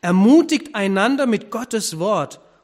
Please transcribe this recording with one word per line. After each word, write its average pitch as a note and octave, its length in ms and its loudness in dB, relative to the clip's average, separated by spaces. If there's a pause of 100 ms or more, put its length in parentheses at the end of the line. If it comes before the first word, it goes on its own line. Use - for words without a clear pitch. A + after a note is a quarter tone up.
Ermutigt A#3 720 2
einander G#3 520 -2
mit G#3 240 -4
Gottes A3 480 -8
Wort, F3 420 -4 (220)